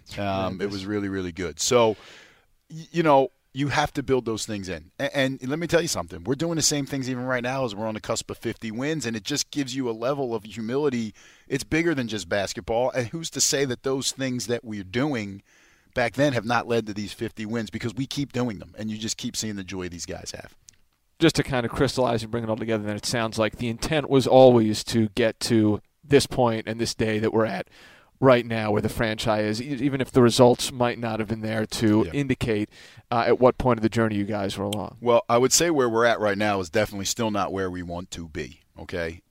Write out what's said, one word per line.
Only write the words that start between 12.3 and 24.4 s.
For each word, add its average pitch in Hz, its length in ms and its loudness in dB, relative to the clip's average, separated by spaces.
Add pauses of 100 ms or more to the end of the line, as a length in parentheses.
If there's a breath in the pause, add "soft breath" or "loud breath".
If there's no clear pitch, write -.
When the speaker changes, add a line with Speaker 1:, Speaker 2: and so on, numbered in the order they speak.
Speaker 1:
And 123 200 -2
who's 165 200 -8
to - 100 -6
say 143 260 2
that 123 180 -4
those 135 280 -2
things 127 360 -6
that 117 180 -4
we're 104 180 -8
doing 107 580 -4 (540 soft breath)
back 120 180 0
then 143 200 2
have 110 120 -2
not 117 220 0
led 117 180 0
to 107 80 -8
these 101 200 -6
fifty 110 340 -8
wins? 110 240 -4
Because 110 240 -6
we 135 100 -4
keep 139 260 -6
doing 123 280 -4
them, - 180 -16
and 110 140 -6
you 107 80 -6
just 107 180 -6
keep 123 180 -8
seeing 107 200 -6
the 98 80 -8
joy 92 260 -8
these 85 160 -12
guys 87 300 -10
have. - 200 -18 (600)
Speaker 2:
Just 160 200 6
to 147 60 2
kind 123 220 -2
of 113 60 -6
crystallize 123 500 0
and 110 100 -10
bring 117 120 -2
it 110 80 -2
all 107 40 0
together, 110 280 -2
then 104 120 -4
it 101 100 -8
sounds 113 340 -2
like 107 180 0
the 120 100 -4
intent 139 400 -2
was 131 200 4
always 120 580 8